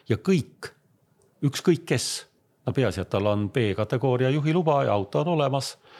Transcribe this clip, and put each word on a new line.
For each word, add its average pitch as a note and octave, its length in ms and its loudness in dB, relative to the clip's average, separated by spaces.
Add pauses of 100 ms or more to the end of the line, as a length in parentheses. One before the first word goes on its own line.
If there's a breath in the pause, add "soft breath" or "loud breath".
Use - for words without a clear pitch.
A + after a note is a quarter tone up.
ja A2+ 60 2
kõik, - 560 -2 (720)
ükskõik D3 440 2
kes, C3 200 0 (600)
no B2 80 0
peaasi, G2 280 0
et - 80 -16
tal G2+ 160 0
on G#2 240 0
B-kategooria B2 840 0
juhiluba D3+ 520 0
ja G#2 80 2
auto C3+ 280 0
on E3+ 120 -2
olemas, C#3 400 -2 (240 loud breath)